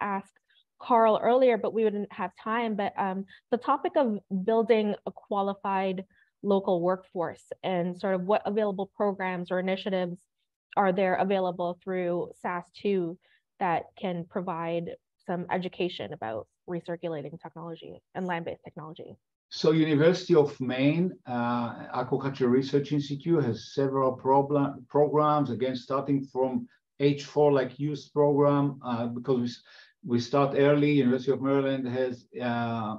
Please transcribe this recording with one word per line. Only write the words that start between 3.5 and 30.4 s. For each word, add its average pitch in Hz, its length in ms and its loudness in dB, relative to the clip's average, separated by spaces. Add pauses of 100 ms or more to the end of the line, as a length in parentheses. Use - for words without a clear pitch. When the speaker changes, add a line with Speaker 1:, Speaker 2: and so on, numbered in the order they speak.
Speaker 1:
the 240 60 0
topic 285 380 0
of 240 220 2 (280)
building 220 500 2 (100)
a 196 60 -6
qualified 196 960 -4 (360)
local 196 400 2
workforce 175 640 -4 (180)
and 180 340 -2
sort 190 200 -2
of 180 80 -2
what 208 220 2
available 202 500 -2
programs 190 560 -4
or 185 80 0
initiatives 185 580 -2 (580)
are 190 160 4
there 185 220 2
available 180 680 -2
through 180 480 -4 (100)
sas 180 220 -6 (120)
two 185 400 -2 (440)
that 175 240 0 (120)
can 175 320 -6
provide 170 680 -6 (320)
some 175 240 -4
education 175 640 -4
about 110 340 -8 (200)
recirculating 165 720 -8
technology 165 600 -16 (140)
and 185 100 -6
land-based 170 380 -6
technology? 156 520 -16 (340)
Speaker 2:
So - 220 0
University 160 640 4
of 143 240 4
Maine, 139 540 2 (120)
uh, 120 800 -4
Aquaculture 135 460 0
Research 135 420 2
Institute 147 540 0
has - 280 -6
several 135 380 2
problem, 139 800 0
programs, 147 600 2
again, 127 220 -2
starting 139 520 -2
from 127 420 -2 (320)
H 143 240 2
four, 147 300 4
like 127 260 0
youth 143 320 -6
program, 143 720 4
uh, 120 240 -4
because 120 300 -2
we, 120 80 0
s-, - 160 -8 (440)
we 120 140 0
start 139 380 0